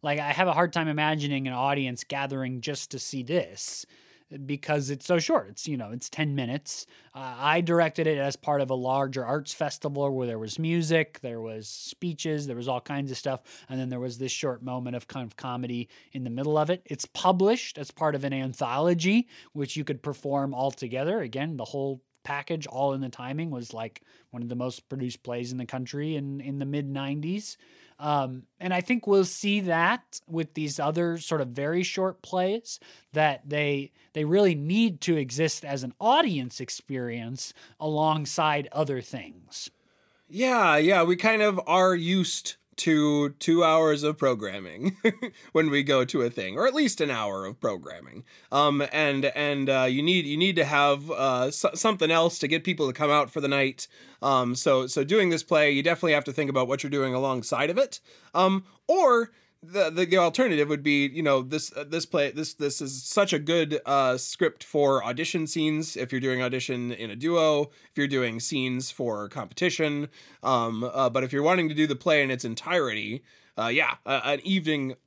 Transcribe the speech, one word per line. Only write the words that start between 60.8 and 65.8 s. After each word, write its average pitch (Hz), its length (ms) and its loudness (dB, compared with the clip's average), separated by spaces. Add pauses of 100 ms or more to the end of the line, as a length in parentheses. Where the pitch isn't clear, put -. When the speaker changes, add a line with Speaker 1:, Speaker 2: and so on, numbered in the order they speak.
Speaker 2:
be, 143 240 4
you 147 160 -4
know, 135 180 4
this, 143 300 -4
uh, 147 160 -8
this 160 180 -4
play, 143 260 0
this, 151 220 -6
this 143 280 -4
is 131 200 -8
such 202 300 2
a 160 80 2
good, 151 460 0
uh, 135 320 4
script - 440 -2
for 139 440 2
audition 156 420 -2
scenes. 156 480 -2